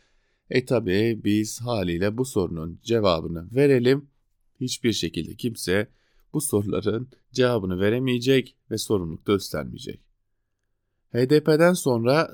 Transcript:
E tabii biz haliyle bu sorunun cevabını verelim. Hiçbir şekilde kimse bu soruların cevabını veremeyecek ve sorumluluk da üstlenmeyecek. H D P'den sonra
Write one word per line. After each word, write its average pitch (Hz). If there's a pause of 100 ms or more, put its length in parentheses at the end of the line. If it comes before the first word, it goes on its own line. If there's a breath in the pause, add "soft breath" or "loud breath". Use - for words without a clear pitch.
(500 soft breath)
E 127
tabii 110
biz 107
haliyle 101
bu 127
sorunun 85
cevabını 87
verelim. 135 (500)
Hiçbir 123
şekilde 82
kimse 104 (460)
bu 151
soruların 104 (220)
cevabını 107
veremeyecek 123 (160)
ve 110
sorumluluk 87
da 107
üstlenmeyecek. - (1080)
H 127
D 151
P'den 160
sonra 131